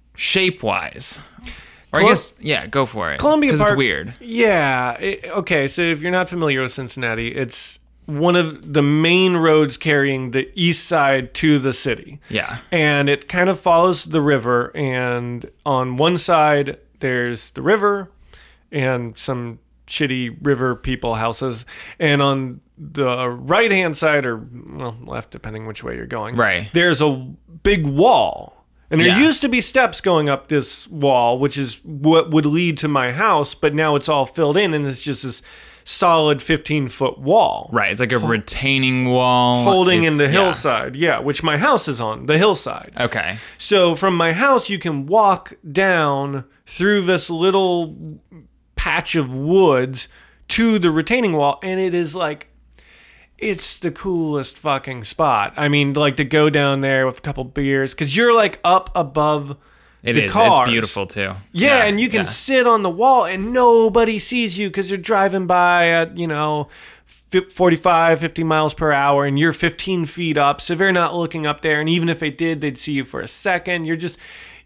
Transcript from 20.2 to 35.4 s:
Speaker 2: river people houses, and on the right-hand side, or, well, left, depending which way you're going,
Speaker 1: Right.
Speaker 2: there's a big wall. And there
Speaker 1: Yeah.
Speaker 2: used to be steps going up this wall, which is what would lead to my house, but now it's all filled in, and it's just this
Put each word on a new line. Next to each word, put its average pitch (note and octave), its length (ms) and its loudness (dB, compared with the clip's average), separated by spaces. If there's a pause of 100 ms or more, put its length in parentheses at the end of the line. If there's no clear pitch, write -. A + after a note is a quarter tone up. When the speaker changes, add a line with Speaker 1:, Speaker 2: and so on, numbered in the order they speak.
Speaker 2:
river B2+ 320 0
people A#2+ 420 -4
houses, A#2 480 -4 (340)
and D3 240 2
on C3+ 380 -2 (160)
the C3 520 -4
right-hand E3+ 680 0
side, D3 300 0
or, A#2 100 -4 (340)
well, B2 340 -10
left, A#2+ 260 -12
depending A2 360 -14
which A2 180 -14
way A#2+ 120 -8
you're A#2+ 100 -10
going, A#2 300 -8
Speaker 1:
Right. G#2 360 2
Speaker 2:
there's E3+ 280 2
a C3 280 0 (340)
big F#3+ 240 2
wall. C#3+ 760 2 (260)
And D#3 100 2
there E3+ 80 4
Speaker 1:
Yeah. F3+ 120 4
Speaker 2:
used D#4 220 4
to C#4 60 0
be A#3+ 120 0
steps A#3+ 400 0
going D#3+ 280 2
up C#3 200 -4
this - 400 -2
wall, B2+ 500 2
which C#3+ 180 0
is C3+ 280 -6
what D#3+ 460 2
would D3+ 160 4
lead D#3+ 320 2
to D#3 100 -2
my C3 240 0
house, E3 420 2
but D3 200 0
now D#3 220 2
it's C#3 120 -2
all C#3+ 180 2
filled D3 300 0
in, F#3+ 180 2
and D3 120 -2
it's C3 160 -6
just C3+ 200 -6
this C3 200 -10 (420)